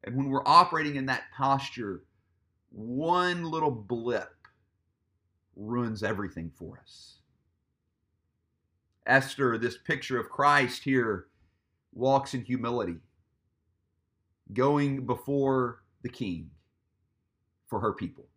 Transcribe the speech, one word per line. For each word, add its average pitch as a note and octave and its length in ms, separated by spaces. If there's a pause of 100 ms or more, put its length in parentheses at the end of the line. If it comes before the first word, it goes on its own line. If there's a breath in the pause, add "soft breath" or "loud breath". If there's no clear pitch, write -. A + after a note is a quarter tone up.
And G#2+ 120
when C#3 140
we're C3+ 180
operating D#3 480
in C3 120
that B2+ 280
posture, B2+ 680 (680)
one E3+ 760
little D#3 260
blip A2+ 580 (1300)
ruins A2 480
everything F#2+ 520
for D#2 240
us. - 360 (1900)
Esther, C3 500
this A#2+ 180
picture C3+ 440
of A2+ 100
Christ C#3+ 540
here, A#2 420 (680)
walks C3+ 440
in A#2 100
humility, A#2 520 (1600)
going C#3 540
before C3 760 (220)
the A#2+ 60
king E2+ 420 (1120)
for G#2+ 140
her G#2 120
people. - 460